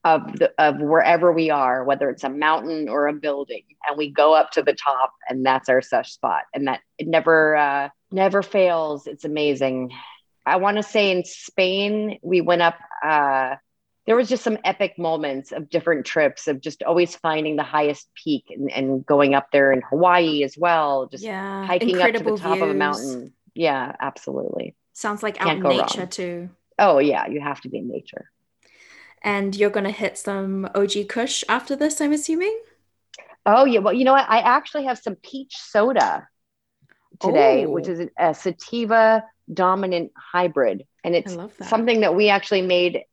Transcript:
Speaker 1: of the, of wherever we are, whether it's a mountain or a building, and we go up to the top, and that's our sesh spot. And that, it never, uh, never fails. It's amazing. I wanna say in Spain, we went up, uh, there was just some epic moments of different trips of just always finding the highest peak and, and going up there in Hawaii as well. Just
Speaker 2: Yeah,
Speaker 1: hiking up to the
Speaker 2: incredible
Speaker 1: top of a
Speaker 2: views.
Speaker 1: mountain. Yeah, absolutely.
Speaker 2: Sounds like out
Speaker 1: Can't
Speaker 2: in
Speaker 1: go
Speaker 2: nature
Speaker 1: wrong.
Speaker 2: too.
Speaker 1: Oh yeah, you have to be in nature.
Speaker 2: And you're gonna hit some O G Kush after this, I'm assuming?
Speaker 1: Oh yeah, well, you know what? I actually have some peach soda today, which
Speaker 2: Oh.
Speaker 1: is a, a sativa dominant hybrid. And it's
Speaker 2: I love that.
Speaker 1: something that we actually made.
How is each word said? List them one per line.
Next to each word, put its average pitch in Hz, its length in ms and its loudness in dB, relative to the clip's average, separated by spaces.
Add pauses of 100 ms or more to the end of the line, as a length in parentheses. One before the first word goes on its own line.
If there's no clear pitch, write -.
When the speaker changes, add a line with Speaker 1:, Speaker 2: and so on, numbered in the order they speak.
Speaker 1:
of 160 340 2
the, - 180 2
of 147 220 2
wherever 160 540 4
we 160 160 0
are, 131 340 0
whether 139 260 0
it's - 140 -8
a 139 60 -4
mountain 151 580 -2
or 143 200 0
a 151 60 -2
building, 143 500 -8 (240)
and 143 100 -4
we 151 120 -4
go 147 240 4
up 151 180 4
to 160 100 0
the 143 120 2
top, 131 400 -2 (140)
and 131 180 -4
that's 131 240 0
our 131 120 4
sesh 120 320 -4
spot. 85 300 -4 (100)
And 139 160 -4
that, 127 100 -4 (180)
it 151 100 -8
never, 160 500 4
uh, 139 320 0 (220)
never 190 300 2
fails. 165 640 0
It's 147 200 -14
amazing. 135 680 -2 (540)
I 143 120 2
wanna 202 260 0
say 202 280 2
in 180 140 0
Spain, 202 960 -4
we 180 180 0
went 170 220 2
up, 170 140 2 (300)
uh, 139 500 0 (520)
there 220 80 4
was 240 120 2
just 233 160 -2
some 220 220 -2
epic 190 320 -2
moments 151 540 -4
of 151 180 -10
different 160 380 -2
trips - 400 0
of 139 120 -4
just - 220 -12
always 170 340 0
finding 156 400 -4
the 147 80 -2
highest 147 520 -2
peak 147 340 -4
and, 135 220 -8
and 135 340 -4
going 143 300 4
up 139 160 0
there 139 200 4
in 127 160 2
Hawaii 165 560 2
as 135 140 -6
well. 151 480 0
Just 135 180 -16
Speaker 2:
Yeah, 196 440 -8
Speaker 1:
hiking 180 220 0 (120)
up 180 60 4
to 226 40 2 (120)
the - 80 -2
Speaker 2:
incredible 214 80 -2
Speaker 1:
top - 180 -2
of 190 60 -4
a - 100 0
Speaker 2:
views. - 60 -2
Speaker 1:
mountain. 131 540 -4 (200)
Yeah, 139 480 -2
absolutely. - 720 -8 (180)
Speaker 2:
Sounds 208 280 -8
like 208 180 -6
out - 60 -2
Speaker 1:
Can't 156 120 0
Speaker 2:
in 190 60 -6
Speaker 1:
go 151 60 2
Speaker 2:
nature 127 300 0
Speaker 1:
wrong. 180 80 -8
Speaker 2:
too. 175 420 -10 (300)
Speaker 1:
Oh 180 180 6
yeah, 139 300 2
you 143 140 -6
have 143 200 -8
to 139 80 -16
be - 80 -10
in - 100 -10
nature. - 440 -14 (920)
Speaker 2:
And 196 340 -2
you're 202 140 2
gonna 202 220 -2
hit 202 260 -6
some 196 560 -6
O 202 140 2
G 202 180 -4
Kush 240 420 -4
after 254 280 -2
this, 302 260 -2
I'm 294 100 0
assuming? 330 480 -2 (840)
Speaker 1:
Oh 226 200 8
yeah, 233 140 4
well, 196 140 2
you 247 100 2
know 262 100 6
what? 269 140 4
I 220 120 4
actually 269 460 0
have 254 120 -4
some - 180 -10
peach - 420 -16
soda 202 720 0 (920)
today, 214 460 4
which 160 220 -4
Speaker 2:
Oh. 190 40 -6
Speaker 1:
is 170 80 -6
a, 175 180 -8
a 165 160 2
sativa 220 880 2 (300)
dominant 185 600 0
hybrid. 147 720 -2 (180)
And 170 120 -2
it's 185 180 -2
Speaker 2:
I - 20 -10
love 180 220 -14
that. 185 120 -16
Speaker 1:
something 226 320 2
that 175 140 2
we 208 140 4
actually 196 320 2
made. 180 520 0